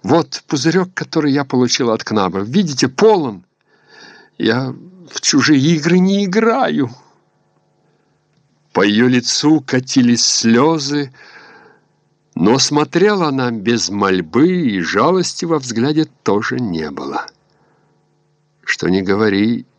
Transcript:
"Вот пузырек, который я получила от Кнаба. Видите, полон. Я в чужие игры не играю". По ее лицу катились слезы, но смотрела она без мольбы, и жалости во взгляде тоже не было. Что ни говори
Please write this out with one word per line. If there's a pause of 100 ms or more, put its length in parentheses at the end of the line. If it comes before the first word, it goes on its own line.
"Вот
пузырек,
который
я
получила
от
Кнаба.
Видите,
полон. (920)
Я (380)
в
чужие (140)
игры
не
играю". (1800)
По
ее
лицу
катились
слезы, (1200)
но
смотрела
она
без
мольбы,
и
жалости
во
взгляде (180)
тоже
не
было. (1500)
Что
ни
говори (140)